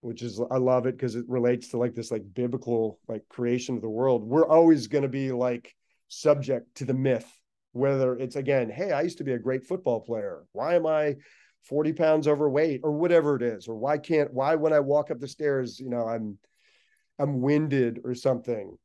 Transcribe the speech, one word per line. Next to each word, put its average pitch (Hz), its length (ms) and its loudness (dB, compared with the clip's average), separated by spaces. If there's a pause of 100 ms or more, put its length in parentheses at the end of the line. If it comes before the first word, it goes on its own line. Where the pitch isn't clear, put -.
which 117 200 -10
is, 110 180 -8 (120)
I 131 60 0
love 127 280 2
it 123 140 -4
'cause 120 160 -4
it 120 120 -8
relates 123 420 -2
to, 127 80 -6
like, 120 160 -2
this, 117 180 -8
like, 101 220 -8
biblical, 120 760 -2
like, 107 200 -10
creation 123 480 -2
of 107 60 -6
the 110 80 -6
world. 117 340 0
We're 151 240 4
always 156 400 6
gonna 139 200 0
be, 135 240 -4
like, 123 420 -2 (360)
subject 135 680 0
to 139 100 -10
the 131 80 0
myth, 131 360 0 (420)
whether 127 440 0
it's, 127 200 -8
again, 135 340 0
"Hey, 170 220 -4
I 147 100 0
used 170 160 -2
to 143 60 -8
be 135 100 -2
a 120 60 -2
great 131 260 -2
football 156 340 -2
player. 101 520 -8
Why 143 240 0
am 165 100 4
I 151 320 0 (460)
forty 151 280 -2
pounds 156 360 2
overweight?" 147 560 2
or 151 80 0
whatever 156 440 4
it 123 60 -2
is, 113 260 -4
or 113 80 -8
"Why 135 220 0
can't, 147 360 0
why 135 220 2
when 156 180 2
I 151 60 6
walk 143 320 0
up 131 80 -6
the 139 80 -10
stairs, 135 520 -4
you 131 100 -12
know, 120 180 -2
I'm, 110 300 -6 (800)
I'm 139 240 -2
winded 135 640 2
or 127 80 -4
something 117 720 -2